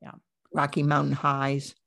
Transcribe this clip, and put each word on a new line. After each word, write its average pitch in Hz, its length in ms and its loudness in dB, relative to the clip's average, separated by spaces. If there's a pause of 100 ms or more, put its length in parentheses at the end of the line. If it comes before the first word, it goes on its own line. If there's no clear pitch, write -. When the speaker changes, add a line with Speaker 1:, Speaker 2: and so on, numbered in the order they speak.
Speaker 1:
Yeah. - 120 -18 (400)
Speaker 2:
Rocky 143 300 0
Mountain 143 300 2
Highs, 139 640 -2 (120)